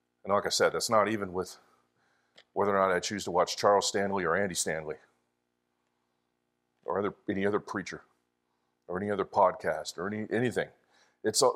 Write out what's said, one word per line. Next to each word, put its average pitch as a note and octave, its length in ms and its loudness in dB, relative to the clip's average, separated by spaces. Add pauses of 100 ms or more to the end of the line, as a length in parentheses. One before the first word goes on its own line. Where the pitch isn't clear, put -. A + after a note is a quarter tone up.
(240)
And G2 80 -2
like G2+ 140 2
I F#2 40 -4
said, - 240 2
that's E2 180 -4
not G#2 180 4
even G2+ 240 -6
with F2+ 240 -6 (960)
whether G2+ 220 0
or G2 40 4
not F#2+ 160 4
I F2+ 40 2
choose G2 260 -6
to G#2 60 -8
watch F2 260 2
Charles G2+ 300 4
Stanley G2 360 -2
or E2 120 0
Andy F#2+ 200 -2
Stanley D#2 400 -4 (1900)
or F2+ 140 -2
other, G2+ 140 -2 (140)
any G2 180 0
other G2+ 140 2
preacher - 440 -8 (840)
or F2+ 100 -6
any G3+ 140 -2
other F#2+ 140 0
podcast F2 720 0
or F2 100 -6
any, G#2+ 240 -6
anything. A2 380 0 (540)
It's A2 180 0
a, B2+ 140 6